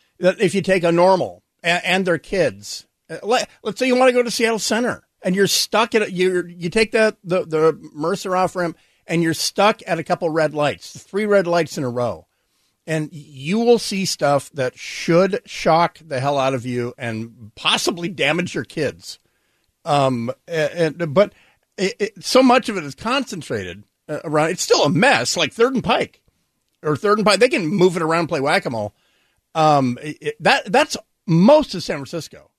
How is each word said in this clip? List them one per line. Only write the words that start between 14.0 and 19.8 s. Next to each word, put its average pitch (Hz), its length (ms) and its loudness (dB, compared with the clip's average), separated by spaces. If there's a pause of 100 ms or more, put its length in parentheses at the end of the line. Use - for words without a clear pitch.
stuff 143 480 0
that 127 260 -6
should 185 680 0
shock - 600 0
the 147 160 -6
hell 143 180 -2
out 135 160 0
of 120 100 -6
you 120 320 -6
and 113 600 -10
possibly 170 520 -2
damage 160 460 -2
your 151 80 -4
kids. 107 560 -8 (640)